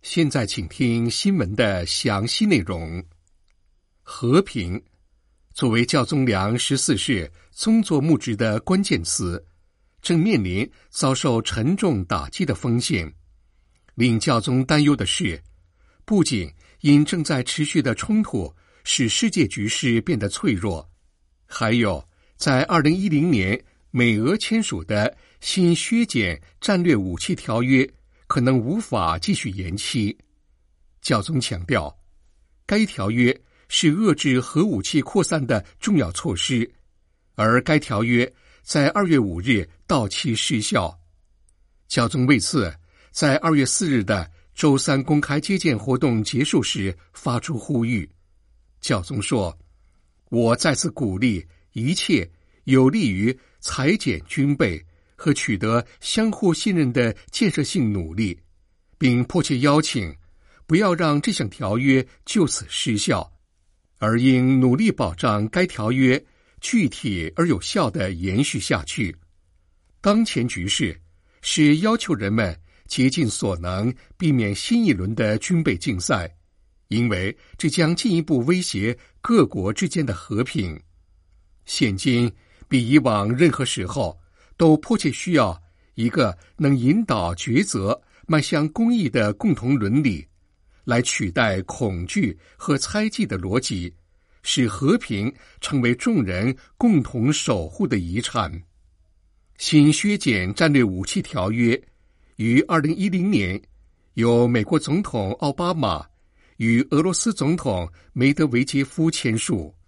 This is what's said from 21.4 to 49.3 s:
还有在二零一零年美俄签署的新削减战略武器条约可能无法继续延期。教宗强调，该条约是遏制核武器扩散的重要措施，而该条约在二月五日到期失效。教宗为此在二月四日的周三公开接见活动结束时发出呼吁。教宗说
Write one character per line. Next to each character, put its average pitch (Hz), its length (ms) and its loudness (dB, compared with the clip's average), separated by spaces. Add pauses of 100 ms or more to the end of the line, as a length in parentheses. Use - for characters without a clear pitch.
还 113 280 -2
有 101 300 0 (320)
在 135 280 0
二 165 180 2
零 151 140 4
一 190 120 -2
零 156 220 2
年 101 340 0 (280)
美 120 260 2
俄 131 180 0
签 220 260 -2
署 95 220 -6
的 104 320 -2 (240)
新 170 360 2
削 233 280 0
减 95 380 -2 (180)
战 185 220 0
略 170 140 4
武 92 200 -2
器 175 200 -4
条 117 260 -4
约 135 260 4 (400)
可 - 120 0
能 127 200 4
无 147 200 -2
法 87 380 -2
继 - 160 -2
续 - 160 -4
延 92 260 -6
期。 107 400 -4 (880)
教 113 180 0
宗 80 220 -2
强 87 240 -6
调， 85 320 -4 (680)
该 214 220 2
条 98 240 -4
约 120 260 2 (340)
是 - 220 2
遏 190 220 2
制 131 260 2
核 151 240 0
武 143 200 0
器 147 180 0
扩 180 220 0
散 156 200 -2
的 117 220 -2 (140)
重 202 180 2
要 90 140 0
措 - 240 -6
施， 117 360 -2 (600)
而 113 300 4
该 151 160 2
条 110 240 -4
约 120 280 2 (300)
在 143 280 0
二 202 180 0
月 160 100 4
五 92 240 0
日 104 260 0 (200)
到 123 200 0
期 - 280 -4
失 110 260 -2
效。 87 340 -2 (920)
教 120 200 0
宗 123 200 0
为 135 120 6
此 95 320 -2 (380)
在 143 280 2
二 160 180 2
月 135 100 4
四 170 240 -2
日 120 140 2
的 92 260 -2 (240)
周 143 240 2
三 139 260 0
公 151 160 2
开 147 220 -2
接 196 160 -2
见 143 180 0
活 123 220 -2
动 117 260 0
结 120 220 -2
束 156 160 2
时 95 340 -4 (180)
发 120 260 -4
出 139 180 -8
呼 117 260 -2
吁。 113 240 -4 (720)
教 107 220 -2
宗 120 180 -8
说 98 380 -4 (720)